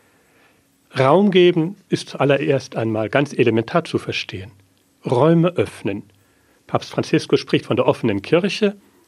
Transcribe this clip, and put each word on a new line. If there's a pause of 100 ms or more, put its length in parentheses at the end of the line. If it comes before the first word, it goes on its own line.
(960)
Raum
geben (140)
ist
zuallererst
einmal
ganz
elementar
zu
verstehen. (540)
Räume
öffnen. (600)
Papst
Franziskus
spricht
von
der
offenen
Kirche. (320)